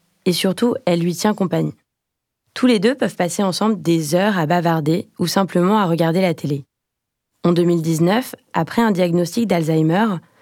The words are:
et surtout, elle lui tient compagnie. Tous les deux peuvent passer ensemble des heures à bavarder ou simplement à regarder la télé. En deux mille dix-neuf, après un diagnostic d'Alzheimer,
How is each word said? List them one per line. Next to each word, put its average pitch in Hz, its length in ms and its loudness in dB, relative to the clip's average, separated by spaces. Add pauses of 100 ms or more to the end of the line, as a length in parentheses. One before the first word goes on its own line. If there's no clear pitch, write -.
(260)
et 180 60 2
surtout, 196 420 0 (120)
elle 175 140 0
lui 170 140 0
tient 214 200 0
compagnie. 160 380 -2 (800)
Tous - 140 0
les 233 140 4
deux 240 160 2
peuvent 208 180 -4
passer 180 300 -2
ensemble 196 360 0
des 160 360 0
heures 196 220 0
à 160 60 0
bavarder 165 640 0 (120)
ou 175 80 -2
simplement 190 500 2
à 202 80 0
regarder 165 340 0
la 180 140 0
télé. 139 300 -6 (800)
En 170 80 4
deux 175 120 2
mille 170 160 2
dix-neuf, 170 540 0 (180)
après 170 300 -2
un 226 80 2
diagnostic 175 560 0
d'Alzheimer, 170 680 0 (260)